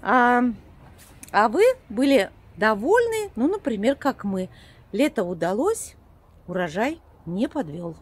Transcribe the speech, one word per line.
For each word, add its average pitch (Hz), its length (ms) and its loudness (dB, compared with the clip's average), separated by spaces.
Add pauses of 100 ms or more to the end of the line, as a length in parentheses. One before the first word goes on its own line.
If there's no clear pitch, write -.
А, 247 420 4 (840)
а 214 180 4
вы 262 140 2 (260)
были 247 420 2 (260)
довольны, 403 800 0
ну, 240 120 0
например, 269 480 -2
как - 280 -4
мы. 190 240 -4 (440)
Лето 233 320 0
удалось, 185 720 -4 (520)
урожай 180 540 -4 (260)
не 196 220 -6
подвёл. 170 540 -10